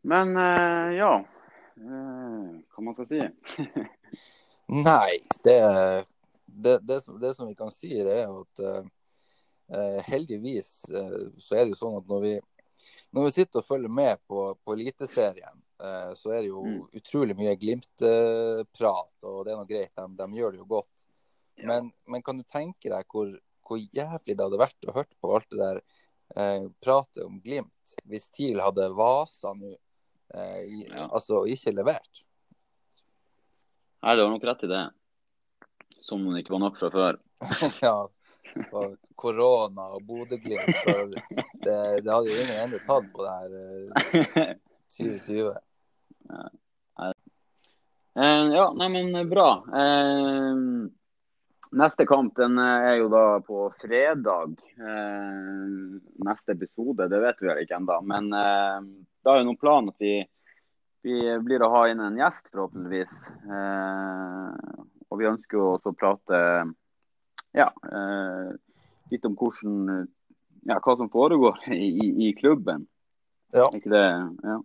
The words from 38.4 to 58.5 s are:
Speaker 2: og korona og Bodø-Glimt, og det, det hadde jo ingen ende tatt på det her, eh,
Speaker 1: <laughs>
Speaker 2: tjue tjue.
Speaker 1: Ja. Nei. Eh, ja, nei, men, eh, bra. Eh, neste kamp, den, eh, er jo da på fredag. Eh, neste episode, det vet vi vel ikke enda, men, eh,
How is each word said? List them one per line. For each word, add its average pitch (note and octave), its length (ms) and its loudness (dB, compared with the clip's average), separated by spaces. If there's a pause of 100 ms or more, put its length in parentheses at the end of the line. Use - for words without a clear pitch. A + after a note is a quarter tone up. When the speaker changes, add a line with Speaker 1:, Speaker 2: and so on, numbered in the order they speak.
Speaker 2:
og G2+ 240 -6 (220)
korona A2 760 2
og G2 180 -14
Bodø-Glimt, A#2 800 -4
og G2+ 320 2 (400)
det, G#2 220 -2 (260)
det G#2+ 80 0
hadde A#2 160 2
jo G#2+ 80 0
ingen A#2+ 240 -4
ende A#2 180 -6
tatt B2+ 320 0
på G2 140 -8
det G2 80 -6
her, F#2 240 -12
eh, G2 960 0 (220)
Speaker 1:
<laughs> - 200 -20
Speaker 2:
tjue A2+ 240 -6
tjue. G#2 360 -4 (720)
Speaker 1:
Ja. - 200 -16 (520)
Nei. F#2 140 -8 (1040)
Eh, D3+ 340 4
ja, F3+ 200 6
nei, F#3 180 -2
men, F#3 240 -2
eh, F3 140 -2
bra. F3 220 6 (240)
Eh, C#3 880 2 (1120)
neste D3+ 340 4
kamp, C3+ 300 4
den, B2 220 4
eh, B2 280 4
er B2 100 6
jo A2+ 140 4
da A2 140 8 (160)
på G2+ 340 -4
fredag. A#2 800 0 (180)
Eh, G2+ 920 -8 (520)
neste G2+ 360 -4
episode, G2 560 -4
det G2+ 100 2
vet A#2+ 220 0
vi F#2 80 0
vel D#2 140 -2
ikke F2 160 -8
enda, F2+ 200 0
men, G2+ 300 -4
eh, G2+ 500 0 (380)